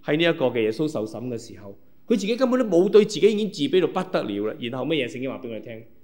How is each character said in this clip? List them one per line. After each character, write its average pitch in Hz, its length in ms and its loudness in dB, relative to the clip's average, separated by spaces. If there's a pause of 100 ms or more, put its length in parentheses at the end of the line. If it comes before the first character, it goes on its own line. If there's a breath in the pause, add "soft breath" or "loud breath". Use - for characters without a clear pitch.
喺 151 140 0
呢 165 60 2
一 165 140 2
個 147 100 0
嘅 120 140 0
耶 110 100 2
穌 151 160 -2
受 110 180 -4
審 110 220 -10
嘅 120 100 -6
時 101 220 -14
候， 101 180 -16 (300)
佢 - 20 -20
自 214 160 2
己 220 100 -2
根 247 140 0
本 254 100 2
都 254 60 2
冇， 190 240 4
對 208 160 8
自 202 140 -6
己 214 120 6
已 220 40 0
經 208 160 -2
自 147 120 -4 (100)
卑 185 60 6
到 165 80 4
不 180 240 -4
得 156 120 0
了 104 240 -4
啦。 - 120 -6
然 123 180 -8
後 127 80 -4
乜 147 200 0
嘢？ - 20 -10
聖 120 120 -10
經 131 100 -6
話 110 80 -8
畀 117 120 -12
我 113 60 -10
哋 107 60 -10
聽 110 220 -14 (200)